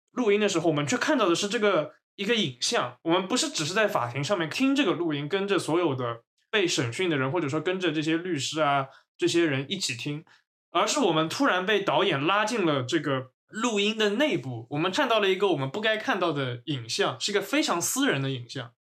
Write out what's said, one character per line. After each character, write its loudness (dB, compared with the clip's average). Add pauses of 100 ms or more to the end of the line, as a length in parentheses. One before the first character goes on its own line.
(120)
录 2
音 4
的 4
时 0
候， 2
我 4
们 0
却 0
看 2
到 4
的 4
是 -2
这 -2
个 2 (200)
一 -8
个 2
影 -2
像， -2
我 0
们 2
不 -2
是 0
只 -4
是 -4
在 4
法 0
庭 -4
上 0
面 -2
听 0
这 2
个 2
录 -2
音， -4
跟 -2
着 2
所 0
有 2
的 -6 (260)
被 0
审 0
讯 -2
的 0
人， 0
或 -2
者 -2
说 -2
跟 -2
着 0
这 -2
些 0
律 -2
师 -4
啊， 2 (300)
这 0
些 4
人 0
一 -6
起 -4
听， -8 (460)
而 0
是 0
我 4
们 2
突 -2
然 2
被 2
导 2
演 0
拉 2
进 -2
了 2
这 -2
个 -4 (160)
录 -2
音 0
的 2
内 0
部， -8
我 -4
们 0
看 0
到 4
了 2
一 2
个 0
我 2
们 -2
不 -6
该 0
看 -2
到 0
的 -4
影 -6
像， -2
是 -4
一 -2
个 2
非 -2
常 0
私 0
人 0
的 -2
影 -8
像。 -12 (140)